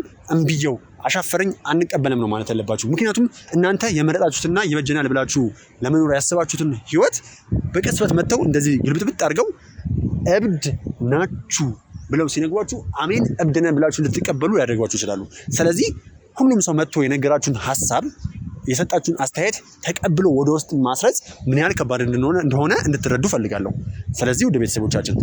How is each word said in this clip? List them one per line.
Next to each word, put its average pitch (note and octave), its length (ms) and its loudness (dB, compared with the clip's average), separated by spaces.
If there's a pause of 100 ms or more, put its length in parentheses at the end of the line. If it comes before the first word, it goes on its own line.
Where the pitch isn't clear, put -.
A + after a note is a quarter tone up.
(300)
እምቢየው D3+ 440 2 (280)
አሻፈረኝ F3+ 480 0 (160)
አንቀበልም D3 540 2
ነው A2 100 0
ማለት G#2+ 200 -2
ያለባችሁ። A2 380 -2
ምክንያቱም A3 380 2 (260)
እናንተ F3+ 400 2
የመረጣችሁትና E3 720 2
ይበጀናል D3 440 0
ብላችሁ C3 360 0 (360)
ለመኖር D3+ 320 2
ያሰባችሁትን D#3 600 0 (120)
ህይወት F3 320 2 (540)
በቅጽበት F#3 440 0
መጥተው F3 300 2
እንደዚህ D3 360 2
ግልብጥብጥ E3 420 -2
አድርገው D#3+ 260 2 (840)
እብድ G3 340 0 (420)
ናችሁ D3+ 600 -2 (420)
ብለው D3+ 180 0
ሲነግሯችሁ E3+ 520 -4 (180)
አሜን F#3+ 260 0 (140)
እብድ D#3 200 0
ነን E3 180 2
ብላችሁ D#3 280 2
ልትቀበሉ C3 480 0
ሊያደርጓችሁ A#2+ 460 0
ይችላሉ። G2 260 -4 (300)
ስለዚህ E3+ 340 2 (500)
ሁሉም C4 240 4
ሰው E3 140 0
መጥቶ D#3 260 0
የነገራችሁን C#3 580 2
ሀሳብ፣ - 440 -2 (640)
የሰጣችሁን E3 520 0
አስተያየት D#3+ 380 -2 (240)
ተቀብሎ F3+ 520 0
ወደ C#3 180 2
ውስጥ D3+ 280 -2
ማስረጽ C3+ 380 2 (260)
ምን C3 140 2
ያህል E3+ 160 2
ከባድ B2+ 300 -2
እንደሆነ፣ B2+ 360 2
እንደሆነ D3 340 2 (100)
እንድትረዱ C#3 440 0
ፈልጋለሁ። G2+ 440 -2 (420)
ስለዚህ B2+ 320 0
ውድ E3 120 2
ቤተሰቦቻችን A2 640 0